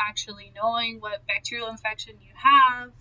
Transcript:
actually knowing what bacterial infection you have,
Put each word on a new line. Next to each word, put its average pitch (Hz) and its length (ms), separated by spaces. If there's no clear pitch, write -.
actually 202 440
knowing 226 460
what 208 260
bacterial 226 440
infection 220 520
you - 140
have, 254 640